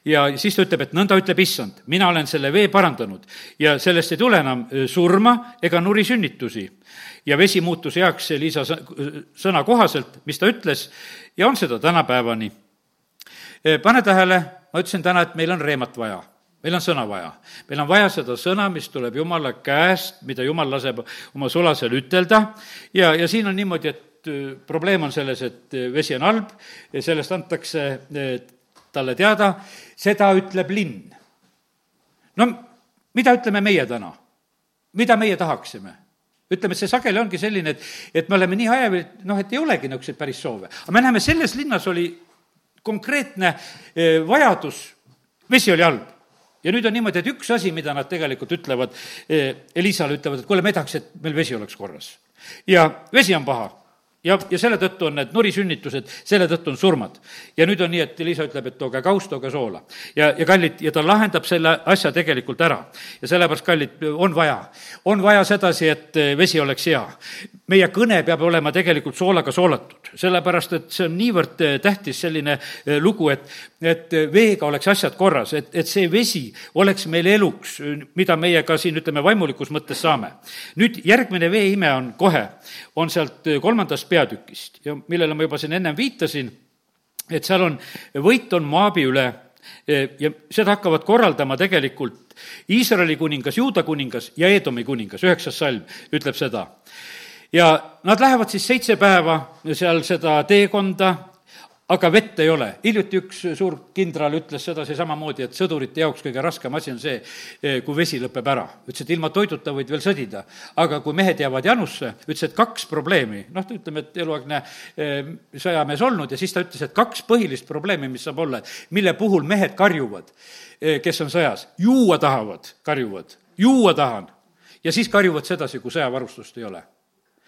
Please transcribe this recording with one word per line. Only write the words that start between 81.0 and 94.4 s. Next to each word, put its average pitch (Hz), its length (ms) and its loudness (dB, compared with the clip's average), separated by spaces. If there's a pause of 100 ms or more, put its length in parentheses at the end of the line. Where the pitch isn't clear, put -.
järgmine 185 460 2
veeime 196 420 2
on 127 260 -2
kohe, 156 300 2 (480)
on 160 140 -2
sealt, - 360 -4
eh, 147 140 0
kolmandast 196 480 -2
peatükist - 760 -2
ja 147 120 -6 (120)
millele 165 260 0
ma 151 80 -2
juba 151 160 -2
siin 151 140 -6
ennem 170 240 -2
viitasin, 151 560 -4 (800)
et 160 140 -4
seal 185 180 2
on, 160 160 0 (360)
võit 196 380 2
on 175 100 2
Moabi 170 400 2
üle, 131 320 2 (540)
eh, 139 220 0 (100)
ja 151 100 0 (200)
seda 202 260 2
hakkavad 165 280 0
korraldama 156 520 2
tegelikult 139 800 -2 (340)
Iisraeli 190 460 2
kuningas, 143 400 -4
Juuda 226 260 0
kuningas 139 540 -6
ja 165 120 2